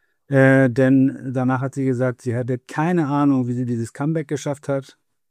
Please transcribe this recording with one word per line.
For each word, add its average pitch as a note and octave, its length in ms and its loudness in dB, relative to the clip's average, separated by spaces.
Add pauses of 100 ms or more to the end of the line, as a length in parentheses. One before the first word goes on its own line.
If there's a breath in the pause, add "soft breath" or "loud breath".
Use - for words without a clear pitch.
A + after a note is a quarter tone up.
(280)
Äh, C3+ 420 6
denn C3 640 2
danach B2+ 300 -2
hat C3+ 140 -6
sie C#3 100 -4
gesagt, B2+ 380 -2
sie A#2 120 -4
hatte B2+ 220 -4
keine E3 500 -2
Ahnung, C#3 400 2
wie B2 60 -4
sie B2 120 -4
dieses A#2 280 -4
Comeback D#3 340 -4
geschafft D3 400 -8
hat. C#3 300 -6 (340)